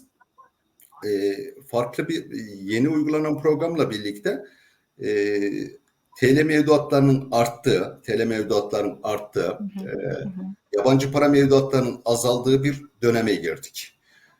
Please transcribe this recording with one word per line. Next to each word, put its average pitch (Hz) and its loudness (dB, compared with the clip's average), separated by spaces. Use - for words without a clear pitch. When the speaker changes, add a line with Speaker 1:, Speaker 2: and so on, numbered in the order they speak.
Speaker 1:
e, 101 0
farklı 120 -4
bir, 165 -6
yeni 110 0
uygulanan 151 -2
programla 156 0
birlikte, 104 -6
e, 104 -2
T 135 6
L 151 6
mevduatlarının 147 4
arttığı, 117 0
T 107 0
L 113 2
mevduatlarının 104 -2
arttığı, 101 -4
Speaker 2:
Hı - -6
hı. - -10
Speaker 1:
e, - -10
Speaker 2:
Hı - -8
hı. - -12
Speaker 1:
yabancı 135 2
para 143 2
mevduatlarının 135 2
azaldığı 123 0
bir 143 -4
döneme 113 2
girdik. - -8